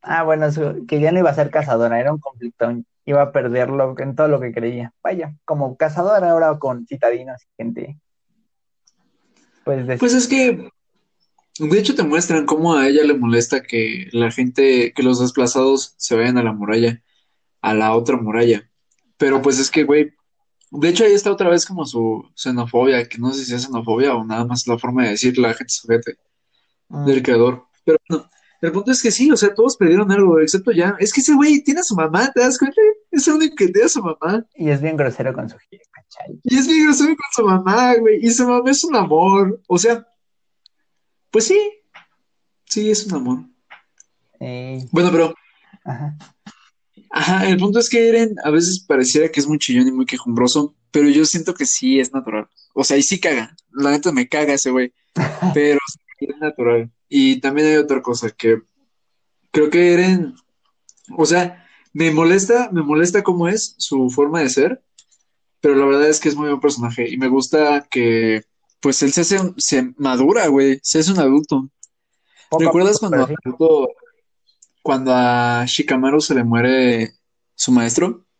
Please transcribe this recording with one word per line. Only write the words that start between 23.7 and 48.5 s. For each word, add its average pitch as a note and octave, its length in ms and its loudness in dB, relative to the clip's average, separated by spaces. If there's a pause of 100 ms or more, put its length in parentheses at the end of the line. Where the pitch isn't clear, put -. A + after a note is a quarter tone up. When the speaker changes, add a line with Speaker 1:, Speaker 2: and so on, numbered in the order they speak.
Speaker 2:
o A2+ 80 -6
nada A2 200 -6
más B2 220 -6
la A#2+ 100 -2
forma B2 280 -2
de A2 60 -2
decir B2 280 -2
la A#2 160 0
gente - 180 -12
sujete A#2 460 -4 (720)
Speaker 1:
Mm. C#3+ 180 -6
Speaker 2:
del C3+ 160 2
creador. B2 420 0 (200)
Pero, D#3 120 2 (140)
bueno, D#3+ 180 -6 (320)
el E3 120 -4
punto G3+ 200 -4
es B3+ 100 0
que A3+ 80 2
sí, C4+ 220 2
o B3 60 4
sea, G3+ 160 2
todos A#3+ 240 2
perdieron F#3+ 340 4
algo, F#3+ 280 4
excepto F#3+ 320 0
ya. F#3+ 260 0
Es G#3 160 -2
que C#4+ 60 2
ese D4 140 2
güey D4 300 4
tiene C#4+ 160 0
a F4+ 40 -4
su A3 100 -4
mamá, F3 380 0
¿te B3+ 80 0
das B3+ 180 2
cuenta? C#4 220 0 (300)
Es C#4+ 180 0
el D#4 60 2
único D#4 220 0
que F#3+ 120 2
tiene G3 180 2
a - 20 2
su G#3+ 140 -2
mamá. F3+ 420 -4 (100)
Speaker 1:
Y E3 140 -4
es C#3 140 0
bien D#3+ 140 -4
grosero C3 360 -4
con A#2+ 160 -10
su - 100 -18
jefa, - 520 -20
chale. - 320 -18
Speaker 2:
Y B3+ 160 0
es C4+ 100 0
bien D#4+ 160 4
grosero D4+ 320 2
con - 160 -14
su A#3 180 -2
mamá, G3+ 460 2
güey. A3 280 4
Y A#3 80 4
su B3 140 0
mamá B3 240 2
es C#4 140 0
un D#4+ 120 -2
amor. F#3+ 680 2
O F3+ 120 0
sea, A#3 280 0 (1200)
pues A3+ 160 2
sí. G4 120 4 (1080)
Sí, G#3+ 240 -2
es G#3 160 0
un F#3 80 -6
amor. B2+ 240 -4 (1040)
Speaker 1:
Ey. B2+ 520 -12
Speaker 2:
Bueno, F3 180 2
pero D#3+ 240 0 (500)
Speaker 1:
Ajá. D3 320 -10 (920)
Speaker 2:
ajá, F#3 380 0
el F#3 80 4
punto G3+ 220 0
es A#3 100 0
que A#3 200 2
Eren A3+ 360 2
a D3+ 60 -2